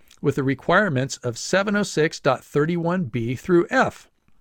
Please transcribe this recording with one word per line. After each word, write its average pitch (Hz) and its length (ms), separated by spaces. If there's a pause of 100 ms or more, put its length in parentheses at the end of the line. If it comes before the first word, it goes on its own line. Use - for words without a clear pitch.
(220)
with 139 140
the 143 80
requirements 139 760
of 120 200
seven 202 380
oh 208 80
six 156 380
dot 131 200
thirty-one 170 640
B 120 320
through 175 340
F. 233 400 (320)